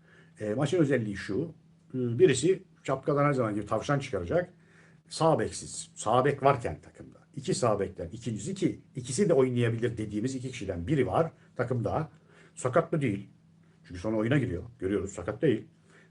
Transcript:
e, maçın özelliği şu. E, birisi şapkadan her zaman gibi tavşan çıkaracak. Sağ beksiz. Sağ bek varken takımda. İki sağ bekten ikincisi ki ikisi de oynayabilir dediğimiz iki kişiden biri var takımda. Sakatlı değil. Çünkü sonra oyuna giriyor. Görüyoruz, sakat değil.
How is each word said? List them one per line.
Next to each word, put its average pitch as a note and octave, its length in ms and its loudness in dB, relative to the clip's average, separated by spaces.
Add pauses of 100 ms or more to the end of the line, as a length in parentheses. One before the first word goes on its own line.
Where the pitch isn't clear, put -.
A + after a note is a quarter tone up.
(400)
e, G#2+ 140 -2
maçın D3 260 2
özelliği B2 360 2
şu. B2+ 380 -4 (400)
E, B2 260 -2
birisi E3+ 440 4 (200)
şapkadan C#3+ 420 0
her D3 80 4
zaman A2 220 0
gibi G#2 100 -4
tavşan A2+ 340 -2
çıkaracak. C3+ 540 -2 (560)
Sağ D#3 300 2
beksiz. - 560 -8
Sağ B2 300 2
bek C#3 180 0
varken A#2+ 380 2
takımda. - 360 -20 (180)
İki D3+ 180 -4
sağ F#3+ 260 2
bekten F#2 300 -6
ikincisi A#2 460 -8
ki B2+ 260 -2 (140)
ikisi D3+ 340 -2
de E3+ 40 4
oynayabilir A#2+ 640 2
dediğimiz G#2+ 380 -4
iki B2+ 160 -8
kişiden F2 360 -6
biri C3+ 200 2
var C#3+ 240 2 (240)
takımda. A#2+ 560 -2 (440)
Sakatlı D#3 460 0
değil. G2+ 280 -2 (540)
Çünkü F2 180 -14
sonra A2 160 -2
oyuna A#2 200 2
giriyor. F2+ 260 -2 (160)
Görüyoruz, F#2+ 340 -2
sakat - 280 -8
değil. A#2 260 2 (440)